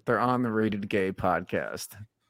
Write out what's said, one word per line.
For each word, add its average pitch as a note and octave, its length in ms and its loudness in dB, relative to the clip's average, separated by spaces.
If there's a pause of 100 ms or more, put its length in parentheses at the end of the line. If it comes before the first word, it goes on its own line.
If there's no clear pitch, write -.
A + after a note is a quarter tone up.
They're A#2 140 2
on B2 240 2
the A#2+ 80 0
Rated G#2+ 380 0
Gay F#2+ 240 0
podcast. F2 760 -2 (420)